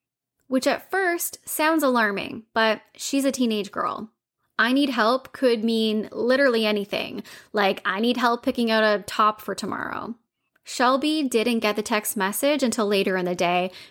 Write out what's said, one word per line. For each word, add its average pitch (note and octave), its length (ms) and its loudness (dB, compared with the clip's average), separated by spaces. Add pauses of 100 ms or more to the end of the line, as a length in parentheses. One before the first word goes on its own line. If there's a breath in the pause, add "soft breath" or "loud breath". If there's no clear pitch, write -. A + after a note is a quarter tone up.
(460)
Which B3+ 200 0
at - 240 -2
first F4 560 -2
sounds D#4 360 0
alarming, A3+ 640 0 (100)
but A3 260 2 (160)
she's C#4 300 -2
a C4+ 60 2
teenage A3 380 -2
girl. - 380 -6 (500)
"I A#3 140 2
need C#4 160 4
help" B3 440 0
could A#3 320 2
mean A3 480 0
literally A#3+ 520 2
anything, - 580 -4 (300 loud breath)
like, G3 320 0
"I F#3+ 160 -2
need A#3+ 160 0
help A#3+ 260 0
picking A#3+ 280 0
out A3 140 4
a G#3 180 2
top G#3+ 400 0
for G3 120 -8
tomorrow." - 600 -8 (500)
Shelby C#4 580 0
didn't A#3 380 0
get G#3 160 0
the A3 60 -2
text G#3+ 340 -2
message B3 460 0
until A3+ 240 0
later G3 320 0
in F3+ 80 -2
the F3+ 80 -2
day F3+ 360 0 (200 loud breath)